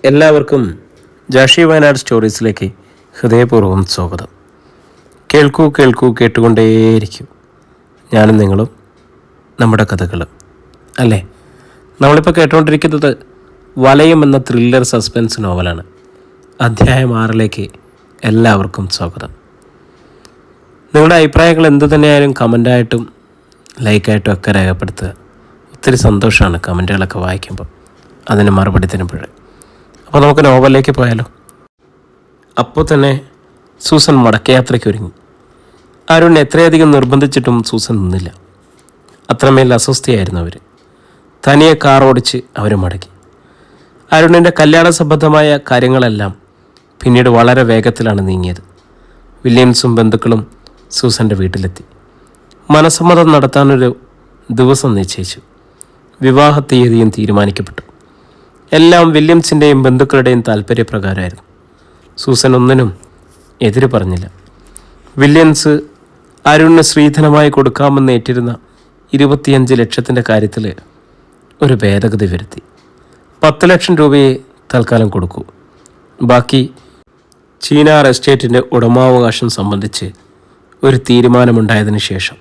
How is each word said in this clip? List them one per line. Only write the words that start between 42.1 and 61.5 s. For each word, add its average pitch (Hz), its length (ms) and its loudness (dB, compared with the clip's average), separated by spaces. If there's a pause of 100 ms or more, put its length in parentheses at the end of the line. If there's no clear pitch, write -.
അവർ 104 140 -2 (100)
മടങ്ങി. 90 260 -10 (1000)
അരുണിൻ്റെ 170 500 4
കല്യാണ 160 260 4 (140)
സംബന്ധമായ 151 580 0 (140)
കാര്യങ്ങളെല്ലാം 123 600 -2 (680)
പിന്നീട് 123 380 2
വളരെ 123 340 4
വേഗത്തിലാണ് 110 560 -2
നീങ്ങിയത്. 90 340 -6 (840)
വില്യംസും 123 540 2
ബന്ധുക്കളും 110 440 0 (560)
സൂസൻ്റെ 113 440 -2
വീട്ടിലെത്തി. 92 420 -8 (840)
മനസ്സമ്മതം 165 680 2
നടത്താനൊരു 135 580 2 (560)
ദിവസം 127 460 0
നിശ്ചയിച്ചു. 95 460 -8 (800)
വിവാഹ 143 380 4 (120)
തീയതിയും 117 400 2
തീരുമാനിക്കപ്പെട്ടു. 101 720 -4 (880)
എല്ലാം 170 420 2
വില്യംസിൻ്റെയും 151 720 2
ബന്ധുക്കളുടെയും 127 640 0
താല്പര്യപ്രകാരമായിരുന്നു. 98 960 -6 (720)